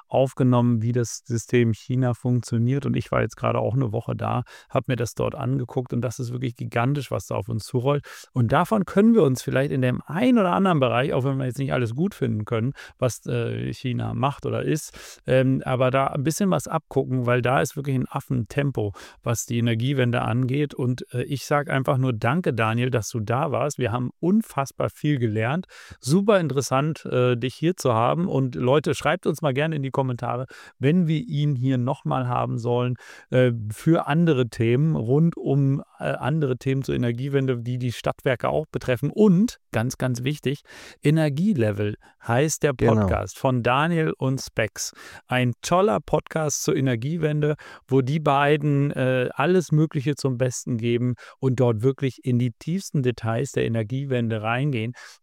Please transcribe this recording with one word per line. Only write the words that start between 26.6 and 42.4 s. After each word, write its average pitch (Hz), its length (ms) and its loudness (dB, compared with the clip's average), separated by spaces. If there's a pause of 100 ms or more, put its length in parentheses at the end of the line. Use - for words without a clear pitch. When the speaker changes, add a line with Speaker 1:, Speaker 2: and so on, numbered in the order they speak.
Speaker 1:
äh, 123 320 2
dich 123 180 -4
hier 170 220 0
zu 127 160 0
haben. 135 360 2
Und 131 260 0
Leute, 135 400 2
schreibt 156 320 -2
uns 165 160 -2
mal 143 100 2
gerne 156 240 -2
in 139 60 -4
die 135 80 -4
Kommentare, 123 560 -4 (320)
wenn 160 300 4
wir 156 120 2
ihn 147 360 0
hier 131 200 2
nochmal 131 520 -2
haben 123 300 -2
sollen, 120 360 0 (360)
äh, 127 220 4 (180)
für - 360 2
andere 147 420 2
Themen, 135 480 0
rund 143 400 2
um, 139 460 2 (160)
äh, - 60 -8
andere 139 520 -2
Themen 135 260 -2
zur 143 120 -4
Energiewende, 131 640 -2
die 123 200 -6
die 123 140 -2
Stadtwerke - 560 -2
auch 151 220 -2
betreffen. 127 400 -2
Und, 208 480 4 (140)
ganz, 113 260 -2
ganz 123 240 -2
wichtig, 143 400 -4 (400)
Energielevel 143 920 2 (300)
heißt 139 360 0